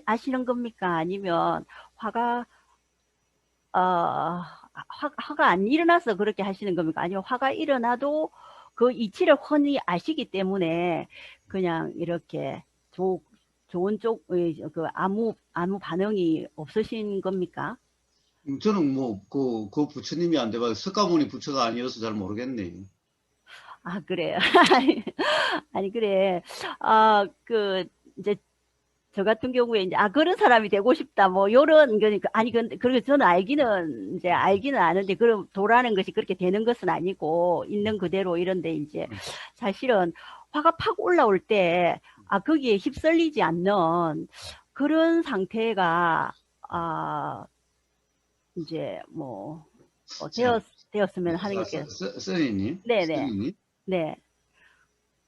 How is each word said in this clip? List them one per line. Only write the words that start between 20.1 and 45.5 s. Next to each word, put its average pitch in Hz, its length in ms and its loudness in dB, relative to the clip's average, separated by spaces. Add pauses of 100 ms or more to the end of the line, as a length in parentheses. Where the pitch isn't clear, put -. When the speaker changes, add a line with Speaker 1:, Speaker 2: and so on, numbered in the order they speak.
Speaker 2:
안 117 140 -2
돼봐요. 117 220 -2
석가모니 175 540 0
부처가 131 380 -4
아니어서 120 340 -6
잘 110 140 -4
모르겠네요. 104 680 -8 (1000)
Speaker 1:
아, 185 180 -8
그래요? 170 360 -4
<laughs> 339 1400 2
아니, 190 180 -4
그래. 196 500 0 (380)
아, 220 480 6 (160)
그, 202 420 -2 (320)
이제 196 180 -2 (800)
저 196 100 -2
같은 220 280 0
경우에 233 320 2
이제, 185 120 -4
아, 208 140 4
그런 320 280 2
사람이 233 320 6
되고 208 240 6
싶다, 233 360 2
뭐, 196 220 2
요런, 285 480 8
그러니까, 208 340 2
아니, 226 180 2
근데, 226 260 -2
그리고 247 280 2
저는 269 200 4
알기는, 180 920 2
이제 - 120 -2
알기는 196 500 2
아는데, 185 360 2
그럼 220 380 2
도라는 226 420 2
것이 185 160 -2
그렇게 196 240 -4
되는 190 300 0
것은 233 240 0
아니고, 165 800 0
있는 208 300 -4
그대로 180 400 -2
이런데, 175 360 -2
이제, 151 380 -8
Speaker 2:
음. 101 60 -14 (380)
Speaker 1:
사실은 202 580 0 (380)
화가 320 260 0
팍 - 220 -2
올라올 262 400 4
때, 175 600 2 (300)
아, 196 100 0
거기에 262 380 2
휩쓸리지 311 640 0
않는 170 840 0 (460)
그런 320 500 2
상태가, 185 1080 0 (380)